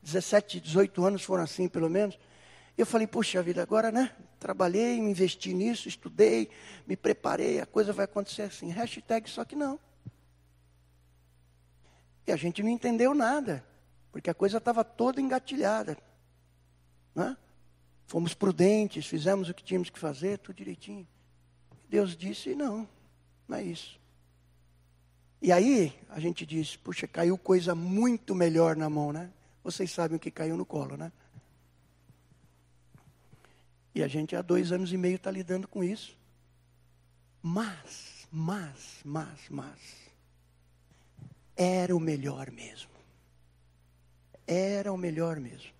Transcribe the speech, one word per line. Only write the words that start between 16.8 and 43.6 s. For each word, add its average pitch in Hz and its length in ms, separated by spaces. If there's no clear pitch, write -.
né? 233 220
Fomos 170 260
prudentes, 190 760
fizemos 180 440
o 175 40
que - 80
tínhamos 185 280
que - 80
fazer, 165 400
tudo 185 180
direitinho. 196 500
Deus 196 280
disse, 190 380
"Não, 226 340
não - 120
é 196 40
isso." 170 360
E 180 100
aí, 190 460
a 156 120
gente 170 260
disse, 156 320
"Puxa, - 280
caiu 175 300
coisa 180 380
muito 202 600
melhor 165 420
na 156 120
mão, 147 240
né?" 175 180
Vocês 180 220
sabem 165 260
o - 20
que - 120
caiu 165 260
no 185 80
colo, 139 320
né? 160 160
E - 80
a 143 60
gente 156 260
há 175 60
dois 180 320
anos 180 220
e - 20
meio 185 220
tá - 120
lidando 185 380
com 190 160
isso. 202 320
Mas, 180 920
mas, 160 720
mas, 151 360
mas, 143 300
era 180 400
o 170 60
melhor 139 500
mesmo. - 400